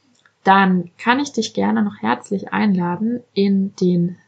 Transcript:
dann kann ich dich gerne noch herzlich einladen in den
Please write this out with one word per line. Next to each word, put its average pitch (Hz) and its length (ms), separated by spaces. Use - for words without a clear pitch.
dann 190 540
kann 247 220
ich 285 120
dich 220 220
gerne 214 300
noch 202 140
herzlich 214 560
einladen 202 640
in 196 420
den 180 420